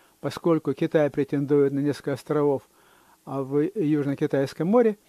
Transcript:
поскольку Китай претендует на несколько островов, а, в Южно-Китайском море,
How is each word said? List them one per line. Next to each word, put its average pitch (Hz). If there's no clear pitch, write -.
поскольку 156
Китай 156
претендует 143
на 139
несколько 143
островов, 143
а, 139
в 135
Южно-Китайском 147
море, 220